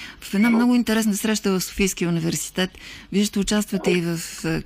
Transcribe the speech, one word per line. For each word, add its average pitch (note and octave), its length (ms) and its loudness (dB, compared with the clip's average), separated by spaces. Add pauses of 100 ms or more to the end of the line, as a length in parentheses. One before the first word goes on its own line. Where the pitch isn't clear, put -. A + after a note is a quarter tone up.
(200)
в - 140 -16
една G#3 160 4
много A#3+ 260 4
интересна A3 380 2
среща G#3 380 0
в F#3 120 2
Софийския F#3+ 460 0
университет. E3+ 600 -2 (420)
Вие G3+ 140 4
ще G#3 140 -2
участвате G3+ 520 0
и F3+ 100 2
в, E3+ 180 -2 (260)
е, D#3+ 200 -2